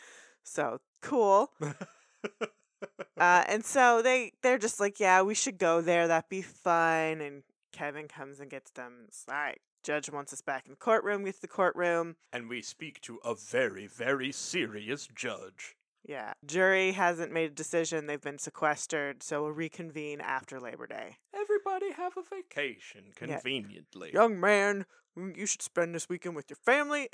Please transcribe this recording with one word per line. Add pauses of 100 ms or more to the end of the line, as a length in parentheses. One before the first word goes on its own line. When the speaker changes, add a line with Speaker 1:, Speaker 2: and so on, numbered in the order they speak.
(420)
Speaker 1:
So, (240)
cool.
Speaker 2:
<laughs> (1600)
Speaker 1:
Uh,
and
so
they, (100)
they're
just
like,
"Yeah,
we
should
go
there.
That'd
be
fun."
And (280)
Kevin
comes
and
gets
them.
It's
like, (220)
judge
wants
us
back
in
the
courtroom.
We
get
to
the
courtroom. (160)
Speaker 2:
And
we
speak
to
a
very,
very
serious
judge. (280)
Speaker 1:
Yeah. (120)
Jury
hasn't
made
a
decision.
They've
been
sequestered,
so
we'll
reconvene
after
Labor
Day. (160)
Speaker 2:
Everybody
have
a
vacation,
Speaker 1:
Yeah.
Speaker 2:
conveniently.
Speaker 1:
"Young
man, (280)
you
should
spend
this
weekend
with
your
family